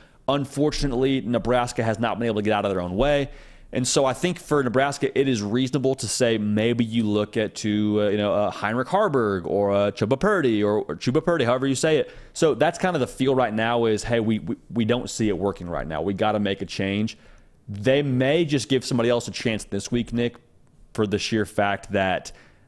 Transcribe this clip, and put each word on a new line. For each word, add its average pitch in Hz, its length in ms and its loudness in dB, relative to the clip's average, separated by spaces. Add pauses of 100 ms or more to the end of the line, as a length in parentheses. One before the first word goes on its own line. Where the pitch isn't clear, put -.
(280)
Unfortunately, 139 920 0
Nebraska 120 640 0
has 110 160 0
not 110 220 -2
been 117 60 0
able 110 100 0
to 107 60 0
get 107 100 2
out 104 120 2
of 101 60 0
their 92 100 0
own 90 160 -4
way. 143 340 2 (420)
And 123 140 -2
so 143 180 2
I 131 80 2
think 175 260 -2
for 147 240 0
Nebraska, 131 560 0
it 135 100 4
is 117 140 0
reasonable 131 540 0
to - 100 -8
say 113 320 2
maybe 107 460 0
you 113 180 0
look 104 340 0
at 107 200 -2
to, 104 440 0
uh, 104 80 2
you 101 80 2
know, 104 160 2
a 101 180 0
Heinrich 113 380 -2
Haarberg 127 560 2
or 101 280 2
a 101 200 2
Chubba 117 260 0
Purdy 139 440 2
or, 104 200 2
or - 140 -6
Chuba 139 260 0
Purdy, 170 220 2
however 127 220 2
you 135 80 0
say 156 240 2
it. - 120 -2 (220)
So 151 220 2
that's 151 240 0
kind 180 160 0
of 151 60 -2
the 117 80 0
feel 131 260 0
right 123 180 2
now 117 340 0
is, 107 180 2
hey, 117 160 0
we, 110 180 0
we, - 180 -6 (140)
we 113 140 0
don't 117 260 -2
see 110 180 -2
it 98 80 0
working 90 320 -4
right 71 180 -6
now. 78 140 -4
We 98 140 -2
gotta 107 240 0
make 98 240 -2
a - 20 -4
change. 101 540 -4 (500)
They 123 340 0
may 139 420 0
just 143 240 -2
give 127 160 0
somebody 120 260 0
else 120 160 0
a 101 60 -10
chance 110 320 -4
this - 260 -8
week, 120 220 -2
Nick, 120 240 -2 (580)
for 110 100 0
the 101 140 0
sheer 107 260 0
fact 101 460 -2
that, 95 400 0 (380)